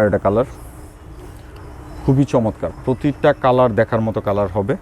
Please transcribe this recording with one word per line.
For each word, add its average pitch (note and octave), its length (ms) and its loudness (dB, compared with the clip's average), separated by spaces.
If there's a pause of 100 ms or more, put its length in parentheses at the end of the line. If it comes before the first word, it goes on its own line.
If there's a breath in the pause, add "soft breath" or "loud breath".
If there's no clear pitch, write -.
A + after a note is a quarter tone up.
একটা G2 180 2
কালার, G#2 220 2 (1600)
খুবই C#3 300 4
চমৎকার, A2 380 0 (140)
প্রতিটা C#3 460 0 (120)
কালার B2+ 360 4
দেখার A2+ 280 2
মতো A2 200 -2
কালার G2+ 300 0
হবে। G#2 240 0